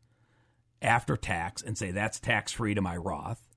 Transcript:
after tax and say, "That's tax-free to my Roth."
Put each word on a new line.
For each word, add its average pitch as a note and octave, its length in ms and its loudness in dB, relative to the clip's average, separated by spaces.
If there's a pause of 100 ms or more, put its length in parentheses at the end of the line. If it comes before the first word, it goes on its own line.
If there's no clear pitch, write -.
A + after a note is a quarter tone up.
(800)
after A#2+ 340 4
tax F2 460 -2
and G#2+ 160 -4
say, F#2+ 140 -2
"That's G2+ 280 -2
tax-free A2 560 0
to G2 60 4
my F2 160 0
Roth." F2 600 -6